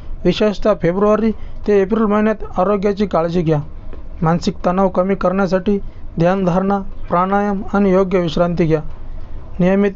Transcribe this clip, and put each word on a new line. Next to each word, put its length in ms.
विशेषतः 560
फेब्रुवारी 500
ते 140
एप्रिल 220
महिन्यात 560
आरोग्याची 460
काळजी 360
घ्या. 180
मानसिक 340
तणाव 240
कमी 260
करण्यासाठी 640
ध्यानधारणा, 600
प्राणायाम 520
आणि 180
योग्य 280
विश्रांती 460
घ्या. 160
नियमित 360